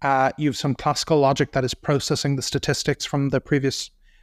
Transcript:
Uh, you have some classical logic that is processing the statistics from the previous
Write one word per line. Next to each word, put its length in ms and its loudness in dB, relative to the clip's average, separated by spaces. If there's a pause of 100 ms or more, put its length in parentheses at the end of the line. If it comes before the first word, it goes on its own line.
Uh, 360 2
you 120 0
have 80 -4
some 180 -2
classical 440 0
logic 340 2
that 100 0
is 100 -2
processing 640 -2
the 60 -2
statistics 640 -2
from 240 0
the 100 0
previous 500 -2 (340)